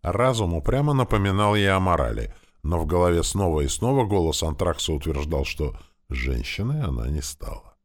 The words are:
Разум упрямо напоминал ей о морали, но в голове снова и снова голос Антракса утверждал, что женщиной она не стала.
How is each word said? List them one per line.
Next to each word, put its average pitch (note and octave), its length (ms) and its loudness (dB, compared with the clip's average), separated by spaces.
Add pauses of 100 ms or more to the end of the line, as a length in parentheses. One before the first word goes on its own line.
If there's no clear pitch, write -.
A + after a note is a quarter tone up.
Разум G2+ 520 0
упрямо C#3 400 0
напоминал G#2 600 2
ей G2+ 160 4
о F#2+ 120 4
морали, B1 520 0 (300)
но E2 160 0
в D#2+ 60 -2
голове F2 380 4
снова F2+ 360 0
и C#2+ 80 0
снова B2+ 380 0
голос F2+ 360 0
Антракса D#2+ 520 -2
утверждал, D2 500 -2
что - 340 -6 (300)
женщиной C2+ 760 -4
она B1 280 -4
не D2+ 120 -4
стала. - 460 -12 (180)